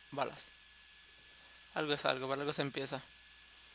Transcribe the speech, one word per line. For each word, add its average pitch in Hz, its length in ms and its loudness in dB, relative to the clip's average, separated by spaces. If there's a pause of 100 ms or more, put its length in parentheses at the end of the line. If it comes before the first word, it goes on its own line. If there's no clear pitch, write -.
(120)
balas. - 380 0 (1200)
Algo 151 180 4
es 143 120 4
algo, 135 220 6
por 135 120 4
algo 147 140 2
se 156 100 4
empieza. 135 380 0 (760)